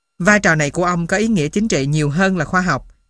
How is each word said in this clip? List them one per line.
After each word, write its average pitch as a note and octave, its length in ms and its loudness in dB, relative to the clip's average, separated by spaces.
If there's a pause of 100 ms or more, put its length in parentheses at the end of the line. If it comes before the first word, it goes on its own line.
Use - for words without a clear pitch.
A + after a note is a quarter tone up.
(200)
Vai G#3 200 4
trò F#3+ 160 2
này D3 160 -2
của F3 140 -2
ông E3+ 220 -2
có F#3+ 100 -2
ý A3 100 0
nghĩa F3+ 200 0
chính G#3+ 200 -2
trị D3+ 180 0
nhiều D3 240 0
hơn F#3+ 280 0
là D3+ 80 -2
khoa F3+ 160 0
học, E3 260 -2 (220)